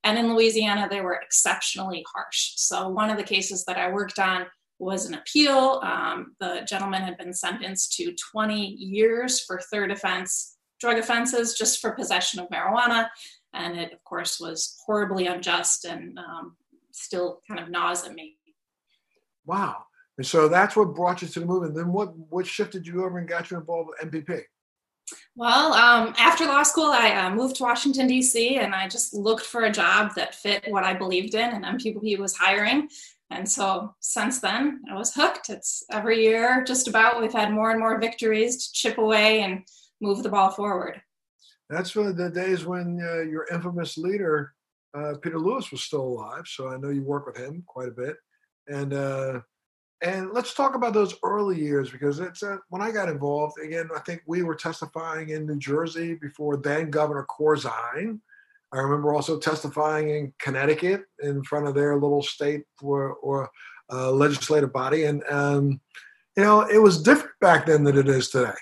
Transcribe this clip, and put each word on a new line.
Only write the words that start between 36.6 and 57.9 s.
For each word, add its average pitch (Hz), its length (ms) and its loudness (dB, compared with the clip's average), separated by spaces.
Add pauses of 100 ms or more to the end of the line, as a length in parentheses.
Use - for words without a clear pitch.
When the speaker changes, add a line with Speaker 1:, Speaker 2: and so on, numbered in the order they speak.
Speaker 1:
just 254 220 0
about, 226 320 4
we've 220 120 -2
had 214 200 0
more 214 180 2
and 226 100 2
more 220 200 0
victories 226 680 0
to - 60 -14
chip - 260 -2
away 220 440 4
and 190 220 -4 (360)
move 196 220 0
the 208 60 -4
ball 196 220 4
forward. 196 520 -6 (640)
Speaker 2:
That's 175 280 -6
really 208 160 0
the 175 180 -2
days 180 340 -2
when, 175 380 -4
uh, 170 200 -4
your 156 280 -6
infamous 170 460 -6
leader, 160 580 -2 (420)
uh, 147 240 -6
Peter 165 180 -6
Lewis, 208 340 -2
was 131 100 -10
still 143 200 -6
alive. 127 440 -8
So 131 220 -12
I 131 80 -10
know 139 140 -8
you 139 120 -2
work 139 240 -4
with 123 100 -14
him 147 300 -12
quite 127 220 -10
a 117 40 -12
bit. 131 240 -8 (520)
And, 139 260 -6
uh, 135 460 -4 (600)
and 190 300 -4
let's 240 200 -4
talk 269 220 2
about 233 180 0
those 202 220 2 (100)
early 196 340 0
years, 143 320 0
because 143 300 -2
it's, 180 220 -8
uh, 202 160 -6 (100)
when 180 140 -6
I 226 80 -2
got 202 180 -2
involved, 147 500 -2
again, 160 380 -6
I 147 40 -6
think 170 260 -10
we 170 160 0
were 165 120 -2
testifying 160 760 -8
in 156 160 -6
New 151 100 -4
Jersey 160 640 -4
before 147 380 -4
then 147 320 -2
Governor 147 400 0
Corzine. 147 880 0 (540)